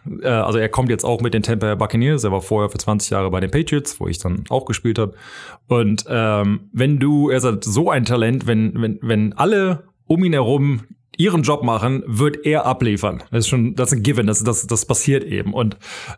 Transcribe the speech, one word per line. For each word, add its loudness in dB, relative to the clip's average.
äh, -4
also 2
er 2
kommt 0
jetzt -2
auch 0
mit -2
den 0
Tampa 0
Bay 0
Buccaneers, 0
er 0
war 0
vorher 0
für -8
zwanzig -2
Jahre 0
bei 0
den -2
Patriots, -2
wo -4
ich -4
dann -4
auch -2
gespielt -2
hab. -2
Und, 2
ähm, 0
wenn 2
du, 2
er 2
ist 0
halt 0
so 0
ein 2
Talent, 0
wenn, 2
wenn, -2
wenn 0
alle 0
um 2
ihn 2
herum 2
ihren 2
Job 0
machen, 0
wird 0
er 2
abliefern. 0
Das 0
ist 0
schon, 2
das 0
ist 0
ein -2
Given, 2
das, 0
das, -2
das -2
passiert 2
eben. -4
Und, -2